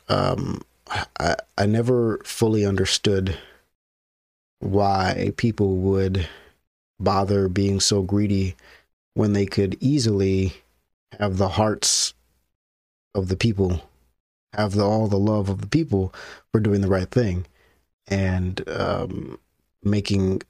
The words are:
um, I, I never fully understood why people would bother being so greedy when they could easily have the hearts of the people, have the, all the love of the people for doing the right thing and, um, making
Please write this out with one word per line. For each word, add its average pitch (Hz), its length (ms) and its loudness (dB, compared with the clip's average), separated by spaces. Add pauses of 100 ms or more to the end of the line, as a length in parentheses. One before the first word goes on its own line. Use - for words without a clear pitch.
um, 92 520 -2 (580)
I, - 180 0 (200)
I 101 80 2
never 117 600 0
fully 110 400 0
understood 95 720 0 (1200)
why 98 760 0
people 101 400 0
would 95 520 0 (720)
bother 98 500 0
being 98 300 0
so 101 220 0
greedy 98 540 0 (580)
when 104 200 0
they 101 120 2
could 95 340 0
easily 98 760 2 (680)
have 98 180 -2
the 95 120 2
hearts - 640 0 (1000)
of 95 140 -2
the 92 80 -2
people, 98 520 0 (640)
have 104 180 -2
the, 104 120 2
all 107 240 2
the 98 120 2
love 104 300 0
of 98 120 -4
the 98 60 -8
people 101 460 0 (380)
for 113 80 4
doing 101 220 2
the 98 60 2
right 92 240 0
thing 92 340 0 (640)
and, 92 640 -2
um, 92 680 -4 (460)
making 98 640 0